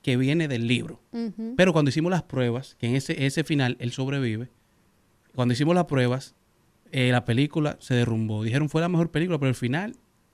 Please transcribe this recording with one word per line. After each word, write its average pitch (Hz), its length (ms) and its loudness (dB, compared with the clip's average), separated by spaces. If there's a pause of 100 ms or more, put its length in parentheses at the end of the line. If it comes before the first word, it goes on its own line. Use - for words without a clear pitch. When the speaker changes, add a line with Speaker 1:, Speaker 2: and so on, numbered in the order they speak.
Speaker 1:
que 123 160 0
viene 151 280 2
del 120 200 -2
libro. - 340 -2 (120)
Speaker 2:
Ujú. 226 440 -8
Speaker 1:
Pero 185 160 6
cuando 151 160 2
hicimos 156 220 0
las 180 120 0
pruebas, 127 560 -4
que 120 100 -4
en 123 80 2
ese, 139 280 -2
ese 143 200 0
final 139 360 0
él 120 120 -4
sobrevive, 131 580 -4 (840)
cuando 123 200 2
hicimos 151 200 2
las 175 120 2
pruebas, 127 480 -2 (560)
eh, 127 200 0
la 123 140 2
película 147 560 0
se - 140 -2
derrumbó. 110 500 0
Dijeron, 139 240 0
"Fue 160 140 0
la 175 80 0
mejor 170 200 2
película", 165 280 -2
pero 135 100 0
el 127 60 2
final, 147 420 -4 (380)